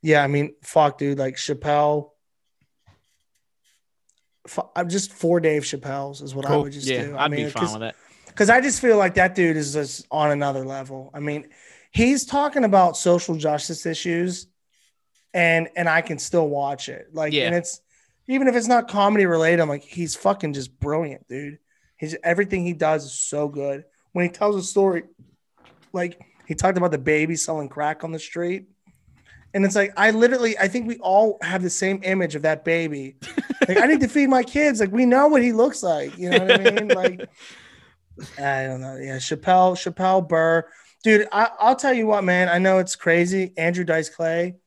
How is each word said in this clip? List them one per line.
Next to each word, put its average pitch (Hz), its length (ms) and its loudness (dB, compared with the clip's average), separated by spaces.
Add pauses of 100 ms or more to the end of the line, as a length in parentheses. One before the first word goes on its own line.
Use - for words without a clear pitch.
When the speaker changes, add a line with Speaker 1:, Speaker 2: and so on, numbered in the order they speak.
Speaker 1:
yeah, 151 200 4
I 139 40 0
mean, 143 260 -2 (100)
fuck, 147 360 2
dude, 143 200 -2
like 135 160 -4
Chappelle. 147 760 -2 (2250)
Fu-, - 280 -10
I'm 175 140 -2
just 196 240 -4
four 170 260 2
Dave 151 240 0
Chappelles 139 600 -10
is 139 100 -14
what 135 120 -8
I 139 40 -4
Speaker 2:
Cool. 147 140 2
Speaker 1:
would 143 100 -8
just 139 140 -8
Speaker 2:
Yeah, 123 180 -2
Speaker 1:
do. - 100 -12
I 139 100 -2
Speaker 2:
I'd 151 60 0
Speaker 1:
mean, 147 140 -4
Speaker 2:
be 147 60 -6
fine 117 140 -4
Speaker 1:
'cause 110 80 -4
Speaker 2:
with 110 100 -8
it. 113 120 -10 (400)
Speaker 1:
'cause 202 140 2
I 247 120 6
just 269 180 -2
feel 233 180 4
like 190 180 2
that 185 200 2
dude 165 220 2
is 143 160 -6
just 147 380 -8
on 151 200 2
another 143 320 -2
level. 135 500 -14
I 147 60 -16
mean, 147 300 -8 (420)
he's 254 340 2
talking 285 380 0
about 190 340 4
social 175 380 0
justice 151 500 -6
issues, 170 640 -4 (840)
and, 165 420 2
and 170 140 0
I 160 120 2
can 160 160 -8
still 160 300 0
watch 139 400 -6
it. - 260 -16
Like, 156 200 -4
Speaker 2:
Yeah. 135 140 2
Speaker 1:
and 156 80 0
it's, - 260 -6 (460)
even 262 200 2
if 240 80 2
it's 233 120 0
not 240 200 2
comedy 202 380 2
related, 170 340 2
I'm 160 100 2
like, 143 140 -6
"He's 170 320 -8
fucking 190 380 -2
just 131 260 -10
brilliant, 147 480 -6
dude." 143 320 -14 (380)
He's, 156 260 -10
everything 185 400 0
he 175 100 -4
does 156 320 0
is 131 140 -16
so 147 300 -4
good. 139 340 -8 (300)
When 180 100 0
he 175 80 0
tells 208 240 0
a 190 80 -4
story, 190 400 0 (880)
like, 180 280 -6 (260)
he 160 80 -6
talked 185 220 2
about 175 140 2
the 151 80 -2
baby 151 360 0
selling 156 340 -6
crack 151 340 -6
on 160 80 -10
the 160 80 -10
street. 175 460 -8 (920)
And 196 100 2
it's 196 100 2
like, 196 220 2
I 214 140 6
literally, 233 480 2
I 196 80 2
think 220 200 -4
we 233 120 -6
all 202 420 2
have 180 220 -4
the 175 80 -2
same 190 320 -2
image 185 320 -2
of 147 80 -8
that 156 200 0
baby. 151 580 -4
Speaker 2:
<laughs> - 40 -18 (420)
Speaker 1:
Like, 185 160 2
"I - 20 4
need 294 140 4
to 254 80 0
feed 277 220 2
my 254 120 4
kids." 269 380 0
Like, 196 120 0
we 240 140 2
know 262 220 4
what 285 160 4
he 247 80 2
looks 226 320 0
like. 151 340 -4
You 180 140 -4
know 240 80 6
what 190 280 4
I 220 40 6
mean? 214 180 -4
Speaker 2:
<laughs> 180 60 4
Speaker 1:
Like, 185 340 -4 (1120)
I 135 240 -2
don't 131 180 -8
know. 131 140 -14
Yeah, 135 220 -10
Chappelle, 185 580 4
Chappelle, 185 520 0
Burr. 165 400 2 (360)
Dude, 214 280 4
I, 220 180 2 (100)
I'll 233 160 4
tell 269 180 0
you 220 140 0
what, 208 160 2
man. 180 260 2
I 170 80 2
know 190 220 4
it's 185 160 -4
crazy. 180 600 0
Andrew 175 260 -2
Dice 160 260 -2
Clay 170 460 -4 (120)